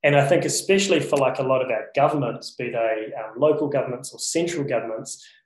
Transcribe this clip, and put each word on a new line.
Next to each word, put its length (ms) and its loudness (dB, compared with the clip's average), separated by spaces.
And 120 6
I 100 6
think 200 4
especially 540 2
for, 180 0
like, 220 2
a 40 -2
lot 200 2
of 80 -4
our 240 -4
governments, 560 0
be 180 -8
they, 480 -2
um, 200 -10
local 300 2
governments 460 -4
or 60 -18
central 440 -2
governments, 640 -6